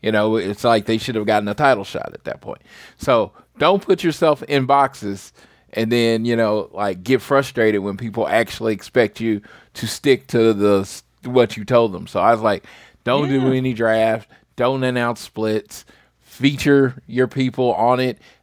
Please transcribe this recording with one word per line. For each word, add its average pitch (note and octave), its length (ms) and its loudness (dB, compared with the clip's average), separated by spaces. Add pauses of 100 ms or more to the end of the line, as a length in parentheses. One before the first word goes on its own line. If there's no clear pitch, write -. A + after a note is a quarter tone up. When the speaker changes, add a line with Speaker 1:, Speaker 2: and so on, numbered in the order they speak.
Speaker 1:
You A2 120 -2
know, A2 240 0
it's G2+ 260 -6
like A2+ 220 2
they A2+ 120 -2
should A2+ 180 -8
have G#2+ 100 -4
gotten G#2 240 0
a G#2 40 -4
title C3 300 0
shot - 300 -10
at - 100 -20
that - 160 -10
point. - 220 -14 (340)
So A2+ 380 0 (240)
don't F#3 240 2
put F3+ 200 0
yourself D#3 420 0
in C#3 220 0
boxes C3 680 -2 (400)
and A2+ 180 -2
then, A#2 340 2
you A#2+ 100 0
know, G#2+ 380 0
like, F#2 300 -4
get B2 180 2
frustrated A2+ 600 0
when G2 160 -6
people A2 300 -4
actually A2 460 -2
expect G#2+ 460 -2
you A2 220 -2 (340)
to A#2 120 -8
stick C3 400 0
to A2+ 260 2
the G2+ 280 2
s-, - 220 -14 (200)
what B2 340 0
you G#2+ 80 -12
told A#2 280 2
them. F2 140 -12
So - 120 -4
I G#2 120 4
was A2 100 2
like, G#2 240 -2 (380)
"Don't C#3 260 -2
do C3+ 120 0
Speaker 2:
Yeah. C3 120 0
Speaker 1:
any C3 200 -2
draft. A2 560 0 (260)
Don't C3 280 0
announce A#2+ 380 -2
splits. - 640 -6 (360)
Feature C#3 840 2
your B2 220 0
people B2+ 460 -2
on A#2+ 260 2
it. B2+ 180 -2 (260)